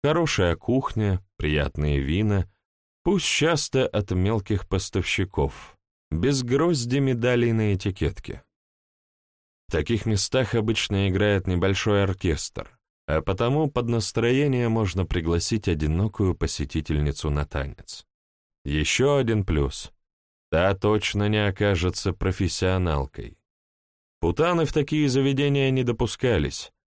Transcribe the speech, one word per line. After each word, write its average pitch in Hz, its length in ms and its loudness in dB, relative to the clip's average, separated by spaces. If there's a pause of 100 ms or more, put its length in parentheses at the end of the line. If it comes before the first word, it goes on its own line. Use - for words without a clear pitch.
Хорошая 143 540 2
кухня, 107 640 0 (140)
приятные 73 640 0
вина, 95 500 0 (540)
пусть 185 220 0
часто 147 600 0
от - 260 -2
мелких 98 580 0
поставщиков, - 1080 -2 (320)
без 127 320 0
грозди 135 580 0
медалей 123 520 2
на 110 240 2
этикетке. - 720 -4 (1200)
В - 60 -8
таких 92 320 -2
местах 117 500 0
обычно 107 540 0
играет 98 380 2
небольшой 95 540 2
оркестр, - 800 -4 (280)
а 78 140 0
потому 127 480 0
под 117 200 -4
настроение 120 800 0
можно 98 360 0
пригласить 85 600 -2
одинокую 87 680 0
посетительницу 76 960 -2
на 73 160 -2
танец. - 640 -10 (560)
Еще 78 540 2
один 110 260 2
плюс. 71 480 -2 (600)
Та 92 240 2
точно 104 540 0
не 107 180 0
окажется 95 680 0
профессионалкой. 90 1300 -2 (800)
Путаны 160 460 2
в 143 60 -4
такие 151 380 0
заведения 139 600 2
не 131 120 0
допускались, 113 880 -2 (240)